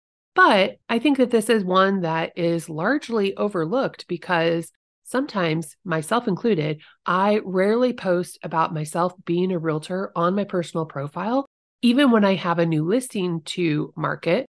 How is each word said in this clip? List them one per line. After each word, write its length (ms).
But 400
I 120
think 180
that 140
this 180
is 140
one 380
that 360
is 320
largely 680
overlooked, 720
because 640
sometimes, 800
myself 440
included, 520
I 400
rarely 480
post 520
about 280
myself 400
being 260
a 80
realtor 560
on 220
my 80
personal 420
profile, 600
even 300
when 120
I 120
have 240
a 40
new 200
listing 600
to 500
market. 500